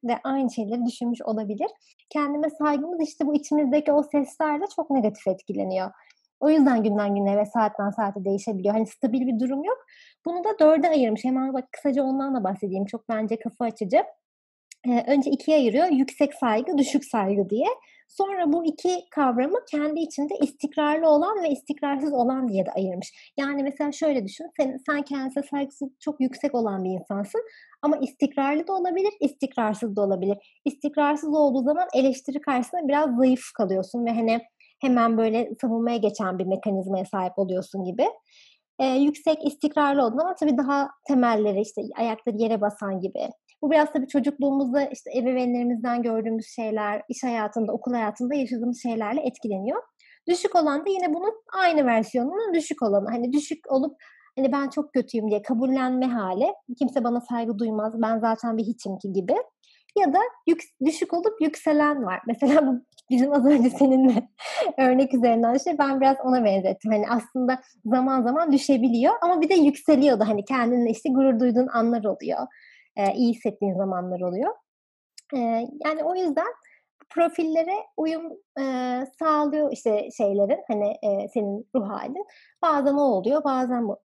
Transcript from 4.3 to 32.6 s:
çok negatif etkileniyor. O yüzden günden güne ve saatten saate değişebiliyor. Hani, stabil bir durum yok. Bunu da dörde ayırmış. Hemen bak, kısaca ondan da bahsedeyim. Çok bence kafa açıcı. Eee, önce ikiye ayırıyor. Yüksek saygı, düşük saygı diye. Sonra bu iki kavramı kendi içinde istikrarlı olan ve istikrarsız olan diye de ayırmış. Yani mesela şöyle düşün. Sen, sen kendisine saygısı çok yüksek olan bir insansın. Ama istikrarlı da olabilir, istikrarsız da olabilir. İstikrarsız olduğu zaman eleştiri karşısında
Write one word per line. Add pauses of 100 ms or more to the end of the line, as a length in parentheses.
çok
negatif
etkileniyor. (500)
O
yüzden
günden
güne
ve
saatten
saate
değişebiliyor.
Hani,
stabil
bir
durum
yok. (480)
Bunu
da
dörde
ayırmış.
Hemen
bak,
kısaca
ondan
da
bahsedeyim.
Çok
bence
kafa
açıcı. (840)
Eee,
önce
ikiye
ayırıyor.
Yüksek
saygı,
düşük
saygı
diye. (420)
Sonra
bu
iki
kavramı (120)
kendi
içinde
istikrarlı
olan
ve
istikrarsız
olan
diye
de
ayırmış.
Yani
mesela
şöyle
düşün. (140)
Sen, (100)
sen
kendisine
saygısı (160)
çok
yüksek
olan
bir
insansın. (400)
Ama
istikrarlı
da
olabilir,
istikrarsız
da
olabilir. (260)
İstikrarsız
olduğu
zaman
eleştiri
karşısında